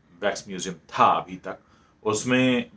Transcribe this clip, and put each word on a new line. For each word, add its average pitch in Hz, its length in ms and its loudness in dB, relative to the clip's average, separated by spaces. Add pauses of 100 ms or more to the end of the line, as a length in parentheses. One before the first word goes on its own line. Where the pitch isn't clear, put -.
(220)
वैक्स 101 260 -4
म्यूजियम 92 260 -8 (160)
था 120 220 4
अभी 85 240 -4
तक, - 220 -12 (440)
उसमें 123 760 2